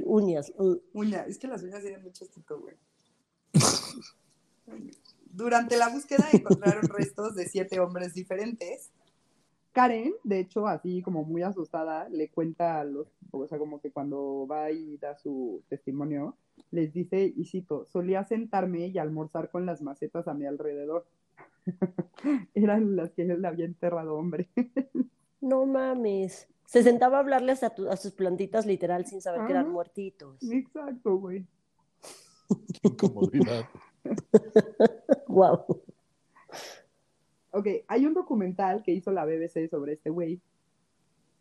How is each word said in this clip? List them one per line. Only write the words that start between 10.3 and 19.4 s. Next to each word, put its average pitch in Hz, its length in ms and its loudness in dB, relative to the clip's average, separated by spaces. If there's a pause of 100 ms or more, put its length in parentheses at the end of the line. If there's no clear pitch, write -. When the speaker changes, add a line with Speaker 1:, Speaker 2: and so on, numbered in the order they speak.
Speaker 2:
hecho, 208 260 -4
así 180 360 -2
como 175 220 -4
muy 165 180 -4
asustada, 165 640 -4
le 156 220 -4
cuenta 165 500 -2
a 147 40 -4
los, 143 220 -8 (240)
o 135 160 -6
sea, 151 120 -8
como 151 220 -8
que 143 120 -10
cuando 139 580 -6
va 151 220 -4
y 156 260 -8
da 147 180 -10
su 131 520 -6
testimonio, 143 680 -6 (340)
les 160 220 -2
dice, 180 440 0
y 175 80 -4
cito, 180 420 -6
"Solía 190 380 -2
sentarme 190 640 -2
y 190 100 -6
almorzar 156 520 -6